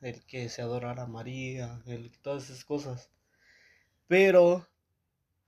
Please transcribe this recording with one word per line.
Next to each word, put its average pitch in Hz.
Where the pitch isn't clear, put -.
el 123
que 123
se -
adorara 123
a 120
María, 120
el, 117
todas 139
esas 127
cosas. 143
Pero, 180